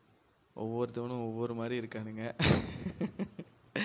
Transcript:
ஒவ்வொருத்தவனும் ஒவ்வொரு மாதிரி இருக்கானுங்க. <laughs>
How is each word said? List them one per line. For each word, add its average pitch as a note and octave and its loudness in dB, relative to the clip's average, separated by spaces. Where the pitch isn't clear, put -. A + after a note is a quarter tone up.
ஒவ்வொருத்தவனும் A#2+ 0
ஒவ்வொரு A#2 0
மாதிரி A#2 0
இருக்கானுங்க. A2 -4
<laughs> - 2